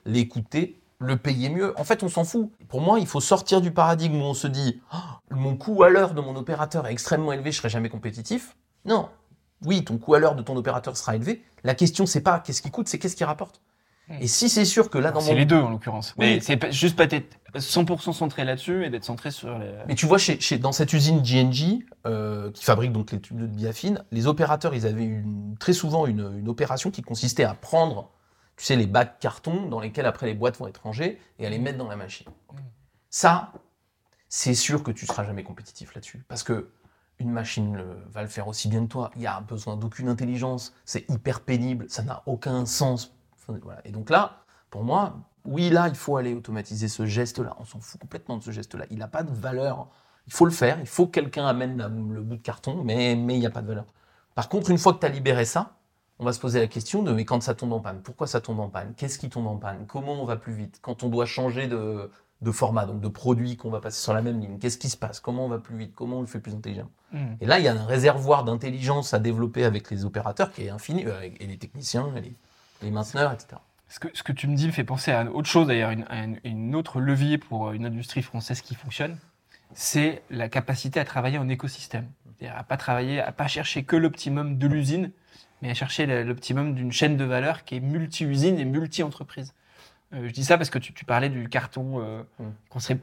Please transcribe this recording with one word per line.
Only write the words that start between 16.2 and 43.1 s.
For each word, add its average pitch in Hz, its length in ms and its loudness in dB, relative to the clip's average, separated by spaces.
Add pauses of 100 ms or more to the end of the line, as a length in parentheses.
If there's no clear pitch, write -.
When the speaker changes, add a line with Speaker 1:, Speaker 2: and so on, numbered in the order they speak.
Speaker 2:
Mais 113 160 8
c'est 143 160 2
pas, - 140 0
juste 165 260 4
pas 175 120 10
être - 280 -4 (220)
cent 170 260 2
pour 165 160 0
cent 170 120 -2
centré 151 320 -2
là-dessus 170 400 -2
et 151 40 -4
d'être 120 160 -4
centré 123 260 -6
sur 120 280 -10
les 101 120 -8 (160)
Speaker 1:
Mais 127 80 -2
tu 156 100 2
vois, 170 120 8
chez, 185 220 2
chez, - 180 0
dans 135 140 0
cette 147 220 2
usine 156 300 6
G 127 160 4
N 127 140 4
G, 175 320 0 (220)
euh, 107 440 -4
qui - 140 -16
fabrique 120 260 4
donc 107 200 -2
les 101 100 -4
tubes - 180 -12
de 113 80 -4
biafine, 113 640 -4
les 113 160 0
opérateurs, 151 480 2
ils 113 100 0
avaient 110 200 0
une, 104 540 -4
très - 140 4
souvent 160 340 2
une, 104 300 0
une 104 120 -6
opération 131 420 -2
qui - 100 -10
consistait 123 420 0
à 104 100 2
prendre, 156 560 0 (460)
tu - 100 -18
sais, 135 120 4
les 110 100 6
bacs 117 320 2
carton 165 480 -4
dans 113 140 -4
lesquels 110 240 -4
après 120 200 -2
les 110 80 -2
boîtes 113 240 0
vont 113 100 -10
être - 160 -18
rangées 139 360 -4 (180)
et 110 80 -6
à 104 40 -2
les 107 100 -4
Speaker 2:
Hmm. 120 40 0
Speaker 1:
mettre 135 140 -4
dans 127 120 -8
la 104 80 -10
machine. 95 300 -14 (260)
Speaker 2:
Hmm. - 20 -16 (540)
Speaker 1:
Ça, - 420 4 (800)
c'est - 240 0
sûr 147 300 0
que 135 80 -4
tu - 140 -8
seras - 200 -4
jamais 101 180 -8
compétitif - 520 -20
là-dessus. - 340 -18
Parce 117 140 -10
que 123 260 -4 (500)
une 120 120 -4
machine 110 440 -2
le, 92 100 -8 (260)
va 107 100 -10
le 104 80 -8
faire 104 180 -8
aussi 107 220 -4
bien 113 160 2
que 113 60 -4
toi. 123 260 -6
Il 117 40 -10
y 113 60 -4
a 95 140 -4
besoin 107 340 -8
d'aucune 113 320 -6
intelligence. 123 640 -4 (120)
C'est - 240 -6
hyper 127 320 -2
pénible. 123 480 -2
Ça - 120 -8
n'a 123 240 -6
aucun 127 400 -2
sens. 127 480 0 (220)